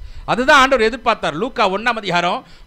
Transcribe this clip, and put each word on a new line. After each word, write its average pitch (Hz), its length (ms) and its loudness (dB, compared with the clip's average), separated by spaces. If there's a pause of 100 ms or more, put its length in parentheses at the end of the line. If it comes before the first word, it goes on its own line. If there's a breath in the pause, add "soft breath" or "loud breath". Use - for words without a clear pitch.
(260 loud breath)
அதுதான் 262 340 4
ஆண்டவர் 254 300 4
எதிர்பார்த்தார். 214 440 -4
லூக்கா 214 360 -2
ஒண்ணாம் 202 140 -6
அதிகாரம் 208 600 -2 (220 loud breath)